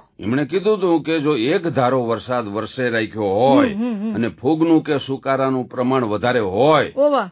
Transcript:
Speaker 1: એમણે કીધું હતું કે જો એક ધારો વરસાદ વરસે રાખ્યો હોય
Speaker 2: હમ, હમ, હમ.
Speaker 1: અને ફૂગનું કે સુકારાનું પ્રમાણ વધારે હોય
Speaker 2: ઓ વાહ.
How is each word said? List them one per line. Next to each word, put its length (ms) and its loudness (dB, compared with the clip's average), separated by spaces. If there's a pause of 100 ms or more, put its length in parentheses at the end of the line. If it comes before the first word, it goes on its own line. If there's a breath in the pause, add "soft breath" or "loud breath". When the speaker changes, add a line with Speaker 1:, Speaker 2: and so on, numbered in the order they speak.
(200)
Speaker 1:
એમણે 240 0
કીધું 340 0
હતું 240 2
કે 180 -2
જો 160 0
એક 320 0
ધારો 380 0
વરસાદ 400 -4
વરસે 440 -4
રાખ્યો 320 -4
હોય 520 2
Speaker 2:
હમ, 80 -6
હમ, 180 -6
હમ. 140 -6
Speaker 1:
અને 140 -2
ફૂગનું 540 2
કે 160 -2
સુકારાનું 720 -4
પ્રમાણ 360 0
વધારે 360 0
હોય 560 2
Speaker 2:
ઓ 140 2
વાહ. 220 -2